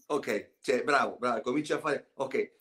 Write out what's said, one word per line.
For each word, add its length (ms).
Ok, 520
cioè, 220
bravo, 340
bravo, 260
comincia 340
a 20
fare, 360
ok. 460